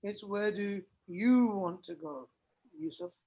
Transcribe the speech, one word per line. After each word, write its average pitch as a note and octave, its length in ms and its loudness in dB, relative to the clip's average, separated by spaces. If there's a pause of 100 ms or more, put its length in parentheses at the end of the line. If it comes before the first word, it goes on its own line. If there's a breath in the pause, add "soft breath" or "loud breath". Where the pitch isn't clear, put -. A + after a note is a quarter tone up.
It's G#3 200 -8
where G#3 280 0
do G3+ 300 -2 (260)
you A#3+ 400 6
want F#3 380 -2
to E3+ 100 -10
go, D3 340 -12 (500)
Yusuf? E3+ 320 -8 (160)